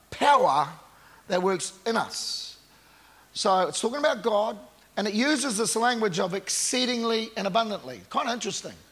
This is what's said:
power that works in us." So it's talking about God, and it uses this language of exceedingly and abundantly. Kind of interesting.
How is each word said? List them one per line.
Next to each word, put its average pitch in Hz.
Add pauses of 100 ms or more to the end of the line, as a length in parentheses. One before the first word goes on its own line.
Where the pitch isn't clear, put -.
(100)
power 175 (600)
that 180
works 185 (140)
in 226
us." - (720)
So 185
it's -
talking 233
about 285
God, 220 (400)
and 202
it 202
uses 254
this 214
language 220
of 190
exceedingly 226
and 220
abundantly. 185
Kind 269
of 233
interesting. 185 (180)